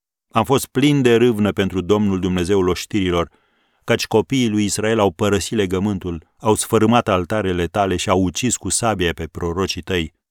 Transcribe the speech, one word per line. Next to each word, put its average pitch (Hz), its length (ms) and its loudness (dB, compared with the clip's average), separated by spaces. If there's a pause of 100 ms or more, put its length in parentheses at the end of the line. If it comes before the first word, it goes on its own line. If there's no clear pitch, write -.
(320)
Am 113 120 0
fost 135 220 0
plin 143 360 2
de 120 140 6
râvnă 107 360 4
pentru 95 280 -2
Domnul 98 400 0
Dumnezeul 92 480 0
oștirilor, 87 640 -2 (520)
căci 117 220 0
copiii 117 420 0
lui 104 160 0
Israel 107 340 -2
au 101 120 2
părăsit 101 460 -2
legământul, 92 800 -4
au 110 180 2
sfărâmat 113 540 2
altarele 92 580 -2
tale 95 300 0
și 92 140 -4
au 95 120 2
ucis 92 340 -2
cu - 120 -10
sabie 90 440 -2
pe 82 140 -8
prorocii 87 560 -6
tăi. 87 300 -4 (180)